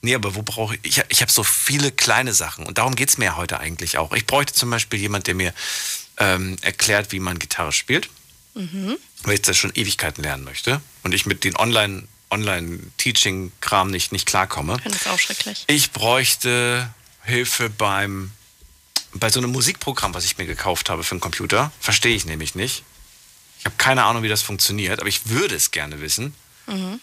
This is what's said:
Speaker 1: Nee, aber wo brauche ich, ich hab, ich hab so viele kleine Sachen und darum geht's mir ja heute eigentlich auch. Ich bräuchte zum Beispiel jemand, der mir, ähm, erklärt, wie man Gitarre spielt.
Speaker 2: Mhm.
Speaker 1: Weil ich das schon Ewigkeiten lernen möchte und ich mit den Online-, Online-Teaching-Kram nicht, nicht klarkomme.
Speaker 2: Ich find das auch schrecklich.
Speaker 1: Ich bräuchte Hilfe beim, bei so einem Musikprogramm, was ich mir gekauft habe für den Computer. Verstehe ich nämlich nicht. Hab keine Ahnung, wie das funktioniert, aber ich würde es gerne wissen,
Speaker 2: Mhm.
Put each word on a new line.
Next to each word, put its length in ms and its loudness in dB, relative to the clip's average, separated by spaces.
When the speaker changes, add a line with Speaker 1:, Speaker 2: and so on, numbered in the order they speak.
Speaker 1:
Nee, 120 4
aber 220 -2
wo 60 -6
brauche 340 -4
ich, 80 -10
ich 160 0
hab, 100 0
ich 120 4
hab 80 2
so 120 6
viele 480 2
kleine 420 4
Sachen 320 -2
und 140 -2
darum 160 2
geht's 240 2
mir 60 2
ja 120 2
heute 220 -4
eigentlich 400 -4
auch. 140 -2
Ich 140 0
bräuchte 260 2
zum 180 2
Beispiel 300 -2
jemand, 260 -2
der 80 0
mir, 180 -2
ähm, 440 2
erklärt, 500 2
wie 80 -4
man 180 -4
Gitarre 340 -4
spielt. 360 0
Speaker 2:
Mhm. 420 -6
Speaker 1:
Weil 100 2
ich 80 0
das 140 2
schon 180 0
Ewigkeiten 480 -2
lernen 220 -4
möchte 360 -2
und 100 0
ich 140 2
mit 180 0
den 120 0
Online-, 500 2
Online-Teaching-Kram 1600 0
nicht, 220 -2
nicht 140 -2
klarkomme. 500 0
Speaker 2:
Ich 60 -4
find 120 -2
das 140 -2
auch 100 0
schrecklich. 480 -2
Speaker 1:
Ich 260 4
bräuchte 960 2
Hilfe 460 0
beim, 600 -2
bei 160 0
so 100 2
einem 120 -2
Musikprogramm, 640 -2
was 100 -4
ich 140 -2
mir 80 -4
gekauft 440 -2
habe 140 -2
für 120 -2
den 40 -4
Computer. 600 0
Verstehe 340 4
ich 100 -2
nämlich 300 -6
nicht. 280 -4
Hab 120 -6
keine 260 6
Ahnung, 180 4
wie 60 0
das 140 2
funktioniert, 580 0
aber 80 0
ich 200 -2
würde 260 0
es 160 2
gerne 300 -4
wissen, 340 -4
Speaker 2:
Mhm. 360 -6